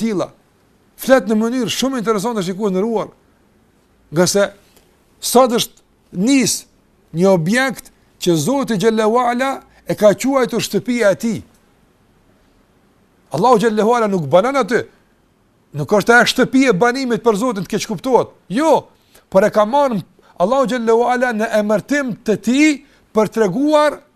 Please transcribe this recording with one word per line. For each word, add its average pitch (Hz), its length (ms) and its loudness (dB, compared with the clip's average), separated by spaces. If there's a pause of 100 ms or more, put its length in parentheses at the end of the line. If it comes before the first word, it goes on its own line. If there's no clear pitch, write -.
tilla, 202 260 -4 (720)
flet 247 300 2
në 220 80 0
mënyrë 233 340 -2
shumë 262 300 -4
interesante, 214 420 -2
shikues 190 300 -4
nderuar, 196 340 -2 (1000)
nga 175 160 2
se 196 240 0 (720)
sot 240 320 2
është - 640 -8
nis 240 480 0 (500)
një 180 140 2
objekt 196 640 0 (300)
që 175 160 2
Zoti 226 440 -2
xhallahu 220 400 2
ala 247 300 -2 (360)
e 175 80 -4
ka 208 200 4
quajtur 247 500 -2
shtëpia 214 480 0
e 170 80 -6
tij. 214 200 -4 (2000)
Allahu 220 240 4
xhallahu 214 340 2
ala 226 140 0
nuk 185 200 -2
banon 202 280 2
aty. 220 260 0 (960)
Nuk 151 140 -6
është 214 240 4
ajo 240 160 4
shtëpi 262 380 2
e 214 40 2
banimit 240 480 0
për 220 160 2
Zotin, 208 260 -4
të - 120 -6
keq - 160 -6
kuptohet. 208 400 0 (160)
Jo, 254 400 0 (420)
por 190 160 4
e 202 80 0
ka 214 140 4
marrë 254 320 0 (400)
Allahu 254 260 0
xhallahu 233 400 0
ala 247 300 0
në 214 140 -4 (100)
emërtim 220 540 -2 (100)
të 208 180 0
tij 285 280 0 (440)
për 220 220 0
treguar 285 640 0 (160)